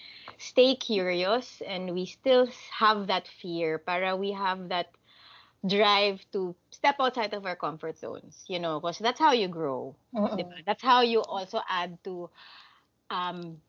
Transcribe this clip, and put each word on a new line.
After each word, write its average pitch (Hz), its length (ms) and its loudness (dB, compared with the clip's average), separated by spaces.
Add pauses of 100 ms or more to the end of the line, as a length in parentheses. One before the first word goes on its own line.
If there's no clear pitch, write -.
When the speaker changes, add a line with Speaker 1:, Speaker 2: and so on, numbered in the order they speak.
(360)
Speaker 1:
stay 262 400 4
curious 190 880 -2
and 185 320 -6
we 180 80 -2
still 254 440 4 (280)
have 214 320 2
that 185 160 0 (160)
fear 165 400 -2
para 185 360 -2
we 196 200 -4
have 190 320 -4
that 175 240 -4 (720)
drive 202 540 4 (160)
to 185 180 -4 (220)
step 285 260 2
outside 247 320 0
of 202 140 -8
our 180 100 -4
comfort 160 400 -6
zones, - 540 -14
you 180 80 -2
know, 165 240 -2
'cause 170 160 -4
that's 240 240 0
how 311 100 6
you 233 140 4
grow, 139 480 -4 (180)
Speaker 2:
Mm-mm. 214 240 0
Speaker 1:
di 180 60 -4
ba? 175 240 -10
That's 208 160 -2
how 247 240 6
you 233 160 2
also 190 480 -6
add 180 340 -4
to, 175 240 -10 (800)
um, 175 600 -6